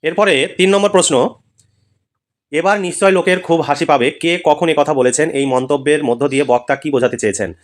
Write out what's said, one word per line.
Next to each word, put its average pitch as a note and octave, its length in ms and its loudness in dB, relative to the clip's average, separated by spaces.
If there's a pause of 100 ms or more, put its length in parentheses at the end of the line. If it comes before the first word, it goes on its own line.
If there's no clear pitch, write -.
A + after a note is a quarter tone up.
এরপরে E3 540 0
তিন F#3+ 180 2
নম্বর G3+ 160 2
প্রশ্ন, E3+ 440 2 (1160)
"এবার F#3+ 300 0
নিশ্চয় F#3+ 300 0
লোকের F3+ 300 2
খুব E3 200 0
হাসি C#3+ 240 -2
পাবে, C#3+ 260 2
কে E3+ 340 -4
কখন D#3 240 2
এ D#3+ 80 2
কথা D3+ 180 0
বলেছেন? C3+ 360 0
এই C#3 160 -2
মন্তব্যের C#3 580 -2
মধ্য B2 240 -2
দিয়ে C3+ 160 0
বক্তা B2 320 0
কি D3 140 -8
বোঝাতে B2 280 -2
চেয়েছেন?" F#2+ 440 -4